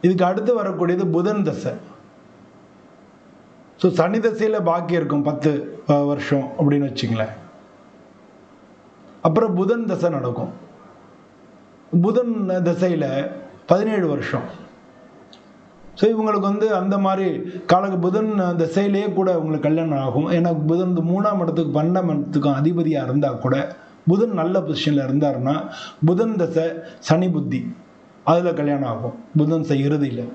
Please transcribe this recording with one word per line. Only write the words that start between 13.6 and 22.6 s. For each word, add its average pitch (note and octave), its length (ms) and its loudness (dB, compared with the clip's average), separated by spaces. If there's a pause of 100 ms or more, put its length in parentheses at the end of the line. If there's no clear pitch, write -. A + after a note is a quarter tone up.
பதினேழு G3+ 400 2
வருஷம். - 400 -4 (1500)
So, G#3+ 140 4
இவங்களுக்கு A3 300 0
வந்து G#3 360 0
அந்த G3 220 0
மாதிரி F#3+ 420 0 (280)
கால-, F#3+ 300 2
புதன் G3+ 420 0
தசையிலேயே F#3+ 760 0
கூட F3+ 260 2
உங்களுக்கு D3+ 280 -2
கல்யாணம் D#3 320 0
ஆகும். C3+ 320 0
ஏன்னா E3+ 340 2
புதன் F3+ 280 2
வந்து F3 100 0
மூணாம் G3 380 0
இடத்துக்கு, D#3 400 0
பன்னெண்டாம் F3 280 2
இடத்துக்கும் C#3+ 460 0
அதிபதியா D#3 480 0